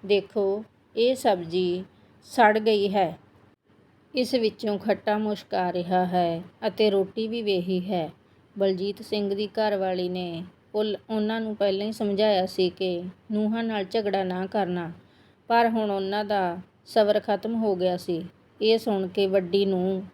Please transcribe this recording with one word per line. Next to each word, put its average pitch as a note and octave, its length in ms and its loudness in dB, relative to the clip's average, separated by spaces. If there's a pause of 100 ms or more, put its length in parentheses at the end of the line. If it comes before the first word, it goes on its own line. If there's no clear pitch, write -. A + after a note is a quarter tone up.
ਦੇਖੋ, G3 580 0 (320)
ਇਹ A#3+ 180 2
ਸਬਜ਼ੀ F3+ 680 0 (380)
ਸੜ G#3+ 360 4
ਗਈ G#3 360 2
ਹੈ। F3+ 240 2 (960)
ਇਸ B3+ 200 0
ਵਿੱਚੋਂ G#3+ 440 0
ਖੱਟਾ G#3 400 0
ਮੁਸ਼ਕ G#3 360 -4
ਆ F3+ 180 0
ਰਿਹਾ F3+ 340 2
ਹੈ F3 360 0 (240)
ਅਤੇ G#3+ 240 2
ਰੋਟੀ G3 380 -2
ਵੀ A3+ 140 -6
ਵੇਹੀ F#3 380 0
ਹੈ।" F3 320 -4 (460)
ਬਲਜੀਤ G3 440 -2
ਸਿੰਘ G3+ 320 -2
ਦੀ G#3 120 -4
ਘਰਵਾਲੀ F#3+ 640 0
ਨੇ F3+ 360 -6 (300)
ਉਲ-, G#3+ 220 0 (140)
ਉਹਨਾਂ A3 300 -2
ਨੂੰ A3 160 -6
ਪਹਿਲਾਂ G3+ 300 0
ਹੀ A3 60 -6
ਸਮਝਾਇਆ G3+ 540 2
ਸੀ F#3 240 0
ਕਿ F3+ 320 -4 (300)
ਨੂੰਹਾਂ G#3+ 320 0
ਨਾਲ G#3+ 200 -2
ਝਗੜਾ G3 400 -2
ਨਾ F#3 220 -4
ਕਰਨਾ, F3+ 460 -2 (560)
ਪਰ A#3 200 4
ਹੁਣ A3 220 0
ਉਹਨਾਂ G3 340 -2
ਦਾ F#3+ 340 -2 (280)
ਸਬਰ G#3 340 4
ਖਤਮ G#3+ 340 -2
ਹੋ A3 220 0
ਗਿਆ F3+ 200 0
ਸੀ। F3 280 -4 (380)
ਇਹ A3 160 4
ਸੁਣ G3 300 -2
ਕੇ G3 180 0
ਵੱਡੀ F#3+ 400 2
ਨੂੰਹ F#3+ 360 0 (100)